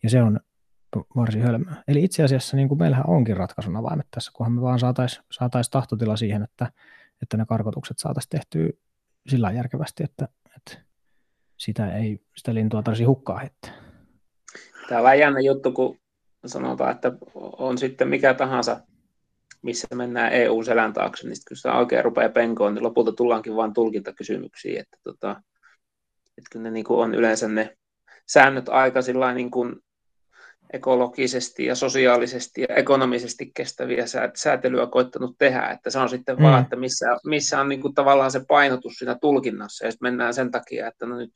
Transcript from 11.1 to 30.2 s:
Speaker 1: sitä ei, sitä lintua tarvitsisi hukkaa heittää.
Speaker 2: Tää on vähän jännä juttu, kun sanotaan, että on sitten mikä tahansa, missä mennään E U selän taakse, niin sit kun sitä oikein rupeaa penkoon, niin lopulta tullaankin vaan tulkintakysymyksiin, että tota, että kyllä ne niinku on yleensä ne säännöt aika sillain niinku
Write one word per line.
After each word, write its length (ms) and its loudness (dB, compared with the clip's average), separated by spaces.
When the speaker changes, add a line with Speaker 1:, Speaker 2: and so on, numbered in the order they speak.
Speaker 1:
sitä 380 -4
ei, 260 -4
sitä 180 -6
lintua 300 0
tarvitsisi 220 0
hukkaa 340 2
heittää. 320 -16
Speaker 2:
Tää 80 0
on 60 2
vähän 160 8
jännä 200 4
juttu, 320 2
kun 280 -2
sanotaan, 460 -4
että 200 -2
on 420 -6
sitten 300 -2
mikä 260 4
tahansa, 460 -2
missä 340 -8
mennään 380 -2
E 160 4
U 140 0
selän 300 2
taakse, 340 -4
niin 80 -10
sit 120 -18
kun 100 -16
sitä 160 -2
oikein 320 2
rupeaa 240 2
penkoon, 440 0
niin 100 -4
lopulta 280 2
tullaankin 440 0
vaan 180 -2
tulkintakysymyksiin, 1040 -4
että 240 -20
tota, 380 -10
että 140 -20
kyllä 120 -12
ne 80 -8
niinku 280 0
on 160 2
yleensä 320 2
ne 300 -4
säännöt 440 4
aika 320 2
sillain 340 0
niinku 400 -4